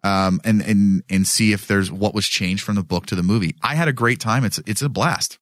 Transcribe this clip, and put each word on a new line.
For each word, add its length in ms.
um, 400
and, 160
and, 480
and 180
see 240
if 160
there's 240
what 240
was 120
changed 360
from 120
the 80
book 240
to 80
the 80
movie. 380
I 140
had 140
a 40
great 280
time. 240
It's, 200
it's 160
a 60
blast. 540